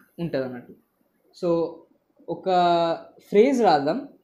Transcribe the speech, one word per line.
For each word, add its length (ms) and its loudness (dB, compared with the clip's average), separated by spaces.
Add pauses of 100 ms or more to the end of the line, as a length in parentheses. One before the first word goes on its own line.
(200)
ఉంటుంది 260 -4
అన్నట్టు. 300 -16 (680)
So 320 -2 (520)
ఒక 140 -10 (840)
ఫ్రేజ్ 360 4
రాద్దాం. 460 0 (140)